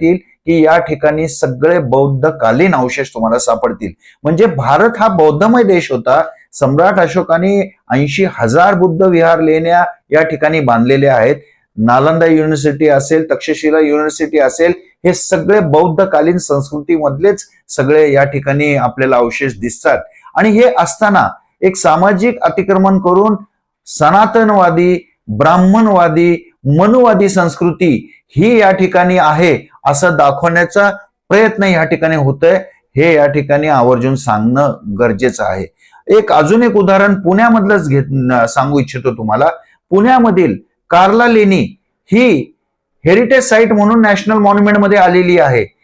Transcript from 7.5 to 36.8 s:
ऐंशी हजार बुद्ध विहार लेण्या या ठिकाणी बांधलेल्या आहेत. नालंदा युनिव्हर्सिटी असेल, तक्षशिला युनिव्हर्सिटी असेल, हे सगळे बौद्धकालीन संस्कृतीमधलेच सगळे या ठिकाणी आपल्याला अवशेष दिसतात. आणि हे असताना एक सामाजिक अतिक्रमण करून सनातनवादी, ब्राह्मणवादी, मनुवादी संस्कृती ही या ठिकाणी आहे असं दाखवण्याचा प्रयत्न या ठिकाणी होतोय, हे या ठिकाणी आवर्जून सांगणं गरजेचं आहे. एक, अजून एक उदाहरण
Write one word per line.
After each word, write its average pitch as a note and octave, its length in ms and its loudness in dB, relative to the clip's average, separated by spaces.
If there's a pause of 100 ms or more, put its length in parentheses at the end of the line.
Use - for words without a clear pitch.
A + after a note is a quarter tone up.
ऐंशी C#3+ 380 -2
हजार D#3+ 420 0
बुद्ध F3+ 300 0
विहार E3 360 2
लेण्या E3 460 0 (260)
या D#3 120 2
ठिकाणी D#3 360 -2
बांधलेल्या C3 560 2
आहेत. B2 200 0 (420)
नालंदा C#3 480 2
युनिव्हर्सिटी D#3 600 0
असेल, D3+ 440 0
तक्षशिला D#3 480 -2
युनिव्हर्सिटी D3+ 600 -2
असेल, D3+ 340 0 (320)
हे F3 80 2
सगळे F#3+ 460 -2
बौद्धकालीन E3 760 0
संस्कृतीमधलेच D3+ 1080 -4 (220)
सगळे D3 440 0
या C#3 120 2
ठिकाणी C#3+ 520 -2
आपल्याला C3 420 -2
अवशेष A#2+ 420 -4
दिसतात. A#2+ 380 -4 (380)
आणि G3+ 140 2
हे A#3 280 2
असताना E3+ 520 0 (320)
एक F#3 140 0
सामाजिक F#3+ 680 0
अतिक्रमण F#3+ 580 0
करून G3 360 0 (500)
सनातनवादी, F3+ 1300 0 (140)
ब्राह्मणवादी, F3 1200 0 (280)
मनुवादी G#3 500 2
संस्कृती E3+ 840 -2 (160)
ही A3 300 2
या G3 120 4
ठिकाणी F#3 460 0
आहे D#3 520 0 (160)
असं D3+ 320 0
दाखवण्याचा E3+ 760 0 (380)
प्रयत्न G#3 340 0
या F3 200 0
ठिकाणी D#3+ 320 -2
होतोय, D3 400 0 (420)
हे D#3+ 180 4
या D3 120 2
ठिकाणी C#3+ 400 -2
आवर्जून B2+ 480 0
सांगणं B2 580 -2 (260)
गरजेचं A#2 440 -2
आहे. F#2+ 240 -6 (500)
एक, - 140 0
अजून D#3+ 320 2
एक G#3+ 120 0
उदाहरण G3 380 2